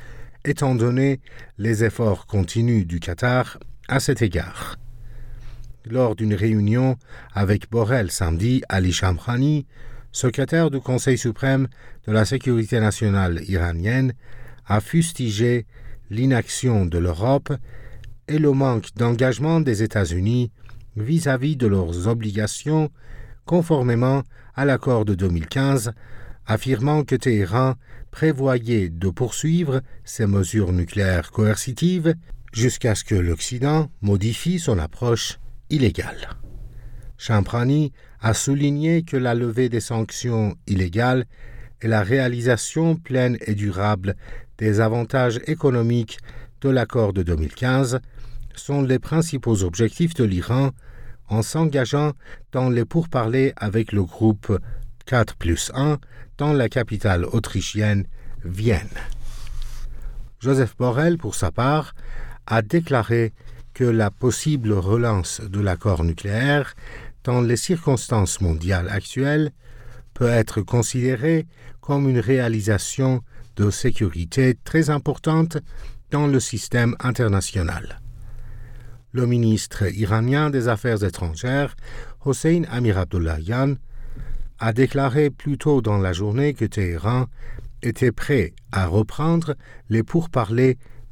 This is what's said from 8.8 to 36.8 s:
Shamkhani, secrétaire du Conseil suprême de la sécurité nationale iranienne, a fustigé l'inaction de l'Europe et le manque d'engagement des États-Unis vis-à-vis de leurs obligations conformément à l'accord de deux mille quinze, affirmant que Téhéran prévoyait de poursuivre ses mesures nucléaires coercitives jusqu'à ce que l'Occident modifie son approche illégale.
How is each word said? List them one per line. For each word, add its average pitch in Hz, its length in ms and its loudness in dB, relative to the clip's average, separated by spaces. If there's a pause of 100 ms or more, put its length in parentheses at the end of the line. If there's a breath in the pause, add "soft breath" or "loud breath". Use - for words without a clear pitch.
Shamkhani, 127 720 0 (460 loud breath)
secrétaire 139 580 0
du 135 100 -2
Conseil 127 380 0
suprême 135 500 0 (380 loud breath)
de 110 60 -2
la 110 120 6
sécurité 120 560 0
nationale 98 680 2
iranienne, 95 640 0 (540 loud breath)
a 107 140 2
fustigé 120 840 0 (440 soft breath)
l'inaction 117 760 2
de 85 120 0
l'Europe 98 540 0 (760 loud breath)
et 151 100 0
le 147 140 4
manque 131 420 0
d'engagement 123 680 2
des 117 220 2
États-Unis 107 680 0 (440 soft breath)
vis-à-vis 139 600 0
de 123 100 2
leurs 90 400 0
obligations 117 840 0 (540 loud breath)
conformément 135 800 2 (320 soft breath)
à 135 100 0
l'accord 127 400 2
de 104 100 2
deux 92 160 0
mille 82 180 0
quinze, 135 440 0 (540 loud breath)
affirmant 131 560 0
que 131 140 0
Téhéran 117 580 2 (360 loud breath)
prévoyait 123 800 0
de 85 180 -2
poursuivre 135 720 0 (240 soft breath)
ses - 220 -2
mesures 98 460 2
nucléaires 90 600 0
coercitives 156 800 2 (380 loud breath)
jusqu'à 117 420 2
ce - 100 -4
que 110 100 0
l'Occident 123 760 0 (120)
modifie 110 560 0
son 123 200 0
approche 113 600 -2 (320)
illégale. - 680 0 (800 loud breath)